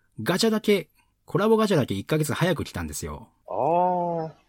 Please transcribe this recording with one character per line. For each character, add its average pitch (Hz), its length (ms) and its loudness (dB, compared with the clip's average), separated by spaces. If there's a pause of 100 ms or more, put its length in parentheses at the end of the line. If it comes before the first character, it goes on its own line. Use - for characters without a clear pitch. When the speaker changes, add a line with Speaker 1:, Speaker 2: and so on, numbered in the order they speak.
(240)
Speaker 1:
ガ 175 160 0
チ 226 80 2
ャ - 20 2
だ 220 120 0
け、 202 260 2 (380)
コ - 140 -2
ラ 214 100 4
ボ 226 80 6
ガ 220 100 2
チ 196 60 2
ャ 165 40 4
だ - 80 4
け - 100 -4
一 98 100 -4
ヶ 156 120 0
月 151 160 0
早 175 220 2
く 101 80 -4
来 - 80 -8
た 87 120 -6
ん 80 40 -6
で 73 60 -10
す - 120 -8
よ。 73 240 -10 (200)
Speaker 2:
あ 170 800 0
あ。 156 60 -18 (140)